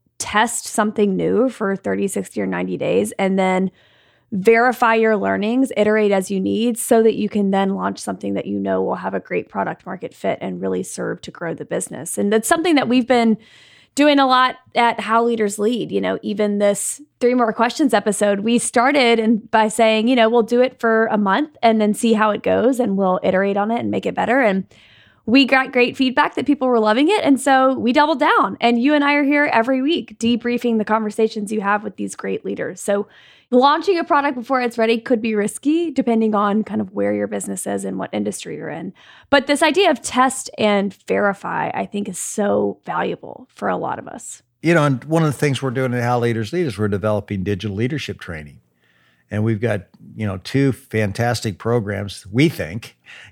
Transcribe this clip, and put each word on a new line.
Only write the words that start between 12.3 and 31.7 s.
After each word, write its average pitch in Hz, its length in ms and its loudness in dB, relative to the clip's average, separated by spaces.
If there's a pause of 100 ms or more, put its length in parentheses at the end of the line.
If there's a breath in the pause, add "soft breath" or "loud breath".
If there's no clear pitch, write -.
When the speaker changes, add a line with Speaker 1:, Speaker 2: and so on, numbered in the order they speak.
Speaker 1:
that's 220 160 0
something 330 280 2
that 247 120 0
we've 240 180 2
been 233 300 2 (580 soft breath)
doing 285 240 4
a 277 80 4
lot 254 300 2 (180)
at 233 260 2
How 220 220 2
Leaders 214 360 0
Lead. 208 340 -2
You 196 80 0
know, 190 220 -2
even 208 380 -2
this 202 420 0 (180)
Three 247 140 4
More 233 180 2
Questions 240 400 0
episode, 208 480 2
we 226 180 2
started 240 600 2
and 220 300 0
by 220 180 4
saying, 220 400 2
you 262 80 4
know, 220 140 4
"We'll 240 140 4
do 240 180 2
it 254 180 -2
for 226 280 2
a 208 100 0
month 208 440 0
and 226 160 4
then 214 140 2
see 220 220 2
how 214 160 2
it 208 120 -4
goes 208 380 2
and 202 160 0
we'll 185 260 0
iterate 196 360 0
on 202 120 -2
it 233 100 -2
and 220 100 -4
make 196 160 -4
it 185 80 -4
better." 247 260 0
And 190 240 2 (640 soft breath)
we 262 180 6
got 262 280 0
great 247 220 2
feedback 269 420 0
that 254 100 -4
people 269 200 0
were 247 140 4
loving 220 280 4
it. 415 140 2
And 269 160 4
so 262 400 4
we 220 140 0
doubled 302 260 4
down. 302 440 2
And 240 200 2
you 294 120 4
and 285 100 2
I 285 80 2
are 294 100 2
here 294 300 2
every 254 300 2
week 277 360 -2
debriefing 233 600 0
the 214 60 0
conversations 220 680 -2
you 214 80 -2
have 208 240 -2